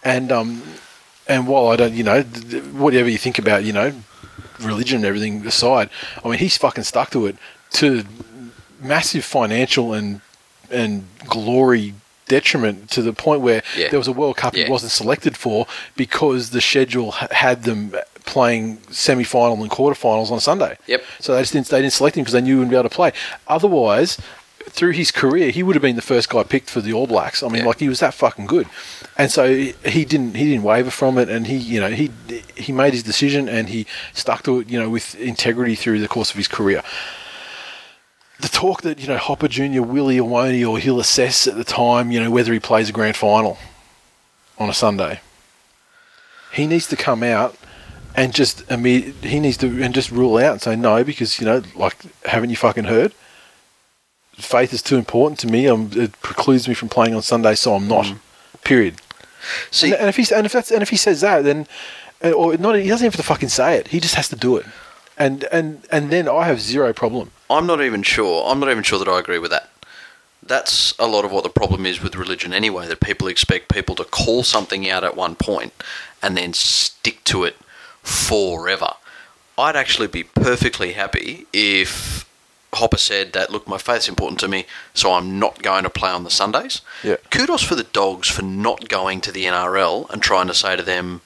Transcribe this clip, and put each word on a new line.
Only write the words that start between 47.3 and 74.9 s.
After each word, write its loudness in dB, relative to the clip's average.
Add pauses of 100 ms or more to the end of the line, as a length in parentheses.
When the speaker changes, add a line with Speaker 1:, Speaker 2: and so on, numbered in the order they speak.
Speaker 1:
and 0
just 0
imme-, 2 (100)
he -2
needs 0
to, -2
and -2
just 0
rule 4
out 6
and -8
say, -2
"No, 4
because, -4
you -4
know, 2 (140)
like, -2 (300)
haven't 0
you -2
fucking 2
heard? 4 (1200)
Faith 0
is -6
too 2
important 0
to -4
me. 4
I'm, 2
it -2
precludes 2
me 0
from -4
playing 2
on -2
Sunday, 4
so 2
I'm -2
not." 2
Speaker 2:
Mm. -8 (460)
Speaker 1:
Period. 4 (720)
Speaker 2:
See 2
Speaker 1:
And, 2
and 4
if 0
he's, 2
and 4
if -2
that's, 0
and 4
if -2
he 0
says 2
that, 4
then, 2 (560)
uh, 4
or 4
not, 2
he 2
doesn't 2
have 2
to -4
fucking 0
say 2
it. -2
He 0
just -2
has 0
to -6
do 2
it, -4 (500)
and, 0
and, -2
and 0
then 0
I 2
have 0
zero 0
problem. -4 (220)
Speaker 2:
I'm 2
not 2
even 0
sure. 0
I'm 0
not 0
even -2
sure 0
that -2
I 2
agree -4
with -4
that. -2 (720)
That's 0
a 2
lot 2
of -4
what 0
the -4
problem 0
is -4
with -8
religion -6
anyway, -2
that -6
people -2
expect 0
people -2
to -6
call 0
something 0
out 0